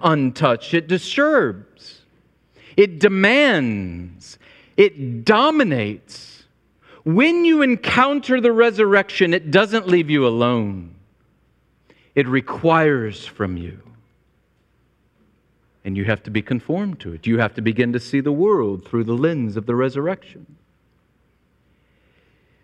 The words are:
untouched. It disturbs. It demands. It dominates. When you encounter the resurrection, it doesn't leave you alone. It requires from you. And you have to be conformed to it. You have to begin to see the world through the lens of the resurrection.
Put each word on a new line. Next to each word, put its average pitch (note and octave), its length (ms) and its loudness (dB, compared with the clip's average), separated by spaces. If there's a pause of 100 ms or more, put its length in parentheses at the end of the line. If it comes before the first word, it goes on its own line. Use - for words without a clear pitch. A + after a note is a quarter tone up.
untouched. C#3 680 0
It E3 140 0
disturbs. G3 1120 -2 (760)
It F#3 240 2
demands. D#3 1400 0 (360)
It C3+ 480 0
dominates. G#3+ 1200 -2 (600)
When D#4 400 2
you D#4+ 160 4
encounter C4 800 0
the A#3 100 6
resurrection, G3+ 840 2
it D#3+ 180 -2
doesn't G3+ 360 2
leave F3 220 2
you C#3+ 180 2
alone. A2 680 -2 (1200)
It C#3 120 2
requires C3+ 1000 0
from F#2+ 300 -6
you. E2+ 240 -12 (2000)
And G2 120 -6
you G2+ 100 -4
have G#2+ 180 -2
to A2 80 -14
be G#2+ 100 -2
conformed D#3+ 600 -6
to E2+ 120 -12
it. E2 140 -12
You A2+ 100 0
have A2+ 160 -2
to - 80 -10
begin A2+ 320 -2
to B2 60 -4
see C#3 200 -4
the C#3 120 -2
world C#3+ 560 -2
through A#2 160 -2
the A2+ 100 -4
lens B2+ 420 -2
of A2 120 -8
the A#2+ 80 -2
resurrection. C#3 800 -6 (2000)